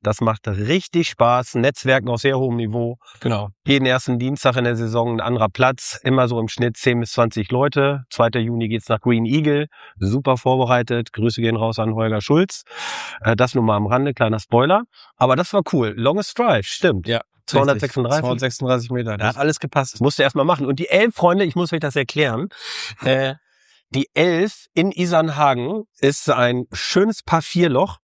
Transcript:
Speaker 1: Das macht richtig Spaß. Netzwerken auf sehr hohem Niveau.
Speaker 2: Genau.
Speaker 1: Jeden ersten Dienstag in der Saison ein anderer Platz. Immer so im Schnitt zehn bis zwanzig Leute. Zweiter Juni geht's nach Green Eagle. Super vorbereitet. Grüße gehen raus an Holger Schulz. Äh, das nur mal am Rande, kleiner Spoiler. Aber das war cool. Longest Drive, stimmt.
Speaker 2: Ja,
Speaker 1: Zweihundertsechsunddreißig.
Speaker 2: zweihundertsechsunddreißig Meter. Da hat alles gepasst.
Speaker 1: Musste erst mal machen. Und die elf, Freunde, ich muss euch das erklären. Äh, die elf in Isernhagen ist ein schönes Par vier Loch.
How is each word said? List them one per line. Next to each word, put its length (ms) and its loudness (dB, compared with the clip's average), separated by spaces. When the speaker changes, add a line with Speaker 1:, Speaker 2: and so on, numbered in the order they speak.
Speaker 1:
Das 200 -2
macht 260 -2
richtig 640 -2
Spaß. 460 0
Netzwerken 520 0
auf 140 -4
sehr 180 0
hohem 160 -2
Niveau. 400 -4
Speaker 2:
Genau. 300 -4
Speaker 1:
Jeden 180 2
ersten 340 0
Dienstag 360 0
in 80 0
der 140 0
Saison 380 -2
ein 40 -4
anderer 300 0
Platz. 520 -2
Immer 280 2
so 100 -2
im 80 -2
Schnitt 300 -2
zehn 240 0
bis 100 -6
zwanzig 400 0
Leute. 580 0
Zweiter 300 2
Juni 300 -2
geht's 180 -4
nach 140 0
Green 240 2
Eagle. 420 0
Super 400 0
vorbereitet. 760 0
Grüße 300 -2
gehen 160 0
raus 200 -2
an 160 -2
Holger 280 0
Schulz. 420 0
Äh, 160 2
das 180 0
nur 120 2
mal 100 2
am 100 0
Rande, 280 0
kleiner 260 0
Spoiler. 440 2
Aber 180 4
das 160 -4
war 120 2
cool. 240 0
Longest 420 -2
Drive, 260 2
stimmt. 400 0
Speaker 2:
Ja, 140 -2
Speaker 1:
Zweihundertsechsunddreißig. 720 0
Speaker 2:
zweihundertsechsunddreißig 680 -2
Meter. 260 -4
Da 100 0
hat 100 0
alles 220 0
gepasst. 400 -4
Speaker 1:
Musste 240 2
erst 140 2
mal 80 2
machen. 200 0
Und 140 -2
die 80 -4
elf, 280 4
Freunde, 280 4
ich 140 -2
muss 160 -2
euch 80 -2
das 160 -4
erklären. 500 -2
Äh, 300 2
die 240 -2
elf 600 0
in 200 2
Isernhagen 920 0
ist 300 0
ein 420 2
schönes 520 0
Par 180 2
vier 260 0
Loch. 360 0